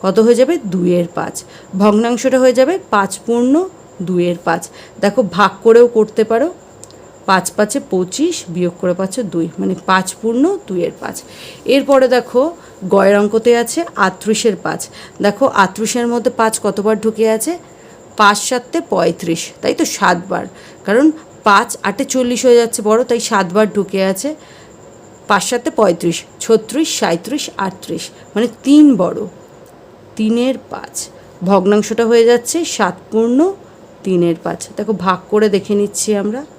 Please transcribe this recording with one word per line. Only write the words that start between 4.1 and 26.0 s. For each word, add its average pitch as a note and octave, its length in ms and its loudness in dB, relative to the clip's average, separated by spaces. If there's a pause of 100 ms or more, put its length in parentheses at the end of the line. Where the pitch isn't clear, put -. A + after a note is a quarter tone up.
পাঁচ। E3+ 160 0 (400)
দেখো G3+ 180 2 (160)
ভাগ G3 160 2 (120)
করেও A#3 220 8 (100)
করতে G#3+ 340 0
পারো, B3 180 0 (800)
পাঁচ F#3+ 180 2 (100)
পাঁচে G#3+ 220 -2 (140)
পঁচিশ, G#3 420 -2 (200)
বিয়োগ F3 260 -2
করে F3+ 200 -2
পাচ্ছ F#3+ 160 -4 (180)
দুই, E3 120 0 (140)
মানে F#3+ 140 -2 (140)
পাঁচ F#3 180 2 (140)
পূর্ণ A#3 240 0 (240)
দুইয়ের F3 320 -4
পাঁচ। - 160 -10 (580)
এরপরে C4+ 320 4 (100)
দেখো A#3+ 260 0 (520)
গয়ের G3 260 4
অঙ্কতে A3 300 0 (120)
আছে A#3 180 -4 (260)
আটত্রিশের G3+ 580 -2
পাঁচ। D#3+ 160 -6 (440)
দেখো G#3 200 0 (180)
আটত্রিশের A3 500 -2
মধ্যে A#3+ 180 -2 (100)
পাঁচ A3 140 0 (100)
কতবার G#3 400 0
ঢুকে A3 200 -2 (120)
আছে? A3 160 -6 (680)
পাঁচ G#3 180 4 (100)
সাতে B3 300 -4 (140)
পঁয়ত্রিশ, E3+ 480 -2 (200)
তাই - 180 -2
তো? D#4+ 60 0 (120)
সাতবার, F3+ 480 -2 (420)
কারণ A#3 200 2 (420)
পাঁচ G3+ 200 4 (200)
আটে G#3 160 -4 (100)
চল্লিশ B3 320 0
হয়ে A#3+ 140 8
যাচ্ছে A#3 280 -2
বড়, A3 120 4 (100)
তাই A#3 180 0
সাতবার G3 380 0 (100)
ঢুকে G3 240 -2 (100)
আছে। F#3+ 180 -4 (1000)
পাঁচ G3 200 2
সাতে A#3+ 180 -2 (100)
পঁয়ত্রিশ, F3 380 0 (280)